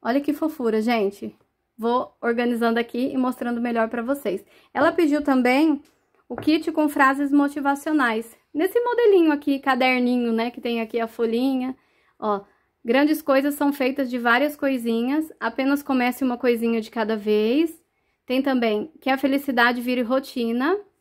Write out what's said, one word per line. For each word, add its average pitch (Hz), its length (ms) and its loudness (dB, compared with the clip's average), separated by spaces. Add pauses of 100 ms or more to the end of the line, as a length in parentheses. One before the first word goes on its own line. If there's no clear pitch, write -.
Olha 240 180 0
que 285 140 -2
fofura, 247 480 -2
gente. 214 560 -2 (420)
Vou 240 420 -2
organizando 233 560 0
aqui 240 300 -4
e 285 80 -6
mostrando 247 460 -2
melhor 233 260 0
pra 233 140 -6
vocês. 233 420 -4 (300)
Ela 294 180 2
pediu 302 300 2
também 285 600 2 (460)
o 240 80 -10
kit 320 380 0
com 302 160 2
frases 277 420 2
motivacionais. 285 1040 0 (160)
Nesse 349 280 0
modelinho 440 500 4
aqui, 285 280 -2
caderninho, 247 760 2
né, 226 180 -2
que 247 80 -16
tem 233 220 -4
aqui 226 180 -4
a 226 80 -2
folhinha. 254 680 -2 (460)
Ó, 208 220 -2 (420)
"Grandes 294 380 2
coisas 277 320 2
são 285 180 0
feitas 269 380 -2
de 247 100 -4
várias 247 380 0
coisinhas. 262 800 -2
Apenas 269 420 -2
comece 247 400 -2
uma 247 160 -2
coisinha 233 440 0
de 220 100 -12
cada 220 240 -2
vez." 220 680 0 (440)
Tem 254 160 -2
também 233 580 0
"Que - 100 -6
a 269 80 2
felicidade 254 640 0
vire 247 220 -2
rotina." 254 760 -2 (240)